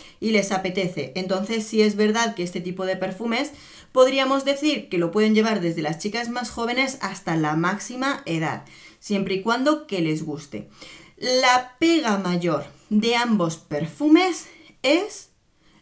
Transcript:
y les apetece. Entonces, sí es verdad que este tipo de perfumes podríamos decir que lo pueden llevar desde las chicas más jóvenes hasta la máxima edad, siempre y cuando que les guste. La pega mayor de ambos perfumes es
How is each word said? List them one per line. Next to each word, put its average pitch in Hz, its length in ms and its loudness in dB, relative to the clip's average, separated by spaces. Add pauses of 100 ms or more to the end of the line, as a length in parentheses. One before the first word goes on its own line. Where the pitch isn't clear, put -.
(180)
y 220 120 -2
les 202 220 2
apetece. 180 640 -4
Entonces, 208 500 -4
sí 214 160 2
es 208 140 4
verdad 214 380 2
que 175 80 -6
este 180 200 -6
tipo 185 240 -6
de 185 100 -2
perfumes 226 560 -4 (400)
podríamos 269 520 4
decir 277 440 0
que 180 100 -2
lo 170 120 0
pueden 214 240 4
llevar 220 260 4
desde 165 220 -2
las 156 160 -4
chicas 233 320 -6
más 240 200 -6
jóvenes 247 520 -2
hasta 180 340 -4
la 156 200 0
máxima 247 680 -2
edad, 160 400 -4 (340)
siempre 190 360 -2
y 185 80 -4
cuando 262 440 0
que 190 140 -4
les 156 240 0
guste. - 460 -10 (460)
La 254 600 2
pega 294 400 2
mayor 175 460 0 (240)
de 226 280 2
ambos 208 400 0
perfumes 302 880 2 (360)
es 339 480 0 (520)